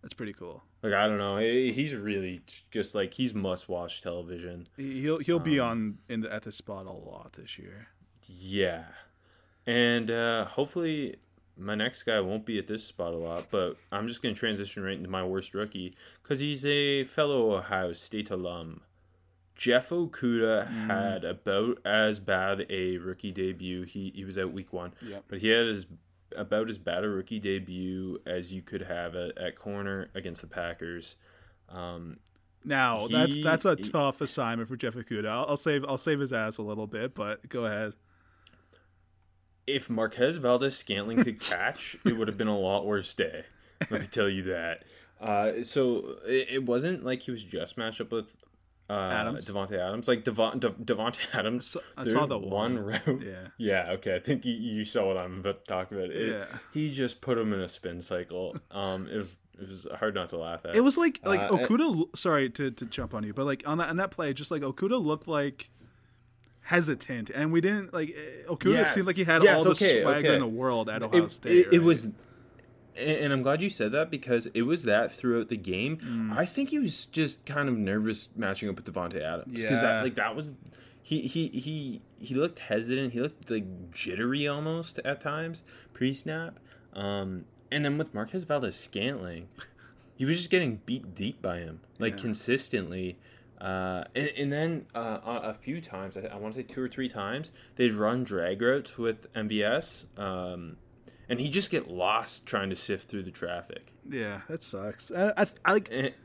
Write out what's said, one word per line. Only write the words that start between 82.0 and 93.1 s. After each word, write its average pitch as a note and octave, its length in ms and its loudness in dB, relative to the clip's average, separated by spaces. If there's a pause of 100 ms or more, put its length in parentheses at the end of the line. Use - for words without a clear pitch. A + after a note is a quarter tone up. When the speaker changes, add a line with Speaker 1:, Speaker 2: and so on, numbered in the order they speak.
Speaker 2:
he B2 160 -8
looked E3+ 240 0
hesitant. A#2+ 520 0
He A#2+ 80 -2
looked, - 300 -4
like, F#2 400 -4
jittery A#2 560 -2
almost D#3 540 -4
at C#3+ 200 -2
times D#3+ 440 -6 (300)
pre-snap. D#3 680 -2 (320)
Um, G2 540 -4 (260)
and D3 120 0
then C#3+ 140 0
with D#3 160 -4
Marquez E3 300 -6
Valdes-Scantling, G#2 1040 -2 (640)
he C3 100 -2
was D#3 120 2
just F3 140 -2
getting D3 360 4
beat A2+ 300 -6
deep - 260 -6
by F2 160 -2
him, D#2+ 220 -10 (180)
like, A2+ 200 0
Speaker 1:
Yeah. - 40 -10
Speaker 2:
consistently. G2 960 -2 (400)